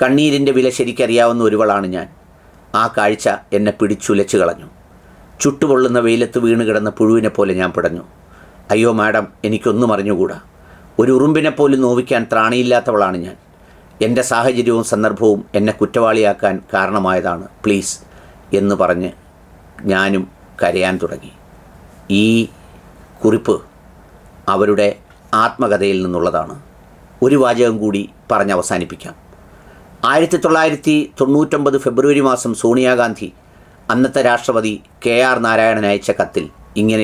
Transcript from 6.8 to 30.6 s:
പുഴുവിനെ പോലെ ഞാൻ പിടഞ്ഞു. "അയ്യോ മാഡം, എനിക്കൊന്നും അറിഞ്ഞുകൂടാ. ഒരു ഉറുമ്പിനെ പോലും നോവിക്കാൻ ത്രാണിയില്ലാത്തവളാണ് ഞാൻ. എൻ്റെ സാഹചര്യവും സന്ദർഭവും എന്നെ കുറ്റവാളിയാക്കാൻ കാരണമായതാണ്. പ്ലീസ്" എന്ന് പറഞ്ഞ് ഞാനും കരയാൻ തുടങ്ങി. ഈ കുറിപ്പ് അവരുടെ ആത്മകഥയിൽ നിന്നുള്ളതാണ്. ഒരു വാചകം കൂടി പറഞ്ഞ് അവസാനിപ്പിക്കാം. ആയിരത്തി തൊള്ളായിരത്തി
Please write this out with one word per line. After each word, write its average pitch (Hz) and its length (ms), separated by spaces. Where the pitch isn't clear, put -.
പുഴുവിനെ 110 400
പോലെ 98 240
ഞാൻ 90 100
പിടഞ്ഞു. 85 320
"അയ്യോ 113 280
മാഡം, 107 260
എനിക്കൊന്നും 110 460
അറിഞ്ഞുകൂടാ. 95 440
ഒരു 123 120
ഉറുമ്പിനെ 151 460
പോലും 139 240
നോവിക്കാൻ 127 400
ത്രാണിയില്ലാത്തവളാണ് 113 920
ഞാൻ. 90 100
എൻ്റെ 120 200
സാഹചര്യവും 117 640
സന്ദർഭവും 107 580
എന്നെ 107 240
കുറ്റവാളിയാക്കാൻ 107 760
കാരണമായതാണ്. 92 720
പ്ലീസ്" 101 300
എന്ന് 98 160
പറഞ്ഞ് 90 360
ഞാനും 95 320
കരയാൻ 92 400
തുടങ്ങി. - 280
ഈ - 20
കുറിപ്പ് 110 340
അവരുടെ 101 400
ആത്മകഥയിൽ 107 680
നിന്നുള്ളതാണ്. 87 520
ഒരു 139 100
വാചകം 120 420
കൂടി 104 240
പറഞ്ഞ് 101 260
അവസാനിപ്പിക്കാം. 87 580
ആയിരത്തി 160 260
തൊള്ളായിരത്തി 156 580